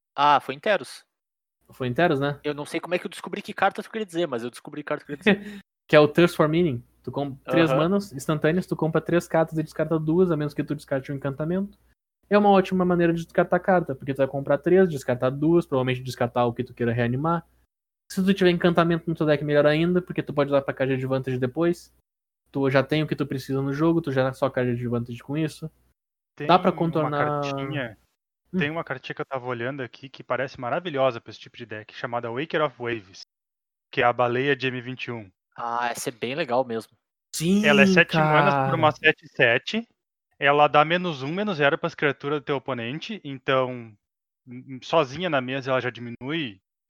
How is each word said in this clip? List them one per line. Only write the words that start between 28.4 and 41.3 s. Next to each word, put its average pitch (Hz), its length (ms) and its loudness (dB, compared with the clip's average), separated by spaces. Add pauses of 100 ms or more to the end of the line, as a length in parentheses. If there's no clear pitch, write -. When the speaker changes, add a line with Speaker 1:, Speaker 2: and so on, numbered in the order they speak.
Speaker 2:
Hum. 180 60 -4
Speaker 3:
tem 151 140 -2
uma 165 120 -6
cartinha 131 300 -10
que - 80 -8
eu 151 60 -10
tava 127 180 -8
olhando 127 380 -6
aqui 135 260 -16
que - 140 -20
parece 123 360 -4
maravilhosa 131 600 -2
pra - 80 -20
esse 107 100 -18
tipo - 160 -20
de 120 120 -16
deck, 107 260 -14
chamada 120 380 -8
Waker 156 320 -4
of 143 160 -2
Waves, 110 420 -8 (720)
que 135 100 -2
é - 20 4
a 120 80 4
baleia 123 440 0
de 127 100 -4
M 127 160 -4
vinte 123 240 -12
e 123 60 -10
um. 110 180 -12 (280)
Speaker 1:
Ah, 120 320 -4
essa 117 200 -8
é - 20 -4
bem 120 240 -6
legal 131 300 0
mesmo. 113 260 -6 (420)
Speaker 2:
Sim, 196 320 2
Speaker 3:
Ela 208 180 6
é - 20 8
sete 180 320 6
manas 156 360 4
por 139 120 2
Speaker 2:
cara. 139 100 0
Speaker 3:
uma 160 160 4
sete 156 380 2
sete. 139 580 0 (500)
Ela 147 300 4
dá 147 160 6
menos 165 400 -2
um, 139 100 -6